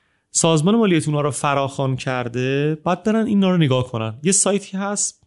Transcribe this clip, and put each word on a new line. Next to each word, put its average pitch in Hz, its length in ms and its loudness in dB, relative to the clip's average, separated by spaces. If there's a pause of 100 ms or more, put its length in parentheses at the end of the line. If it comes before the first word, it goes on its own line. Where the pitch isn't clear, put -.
(300)
سازمان 165 460 2
مالیاتی 180 300 2
اونا 147 140 -2
رو 147 100 0
فراخوان 139 680 -2
کرده، 131 760 -2
باید 175 280 -4
برن 220 240 0
اینا 196 240 2
رو 185 60 2
نگاه 131 340 2
کنن. 110 320 -6
یه 185 100 0
سایتی 196 440 0
هست 202 500 -6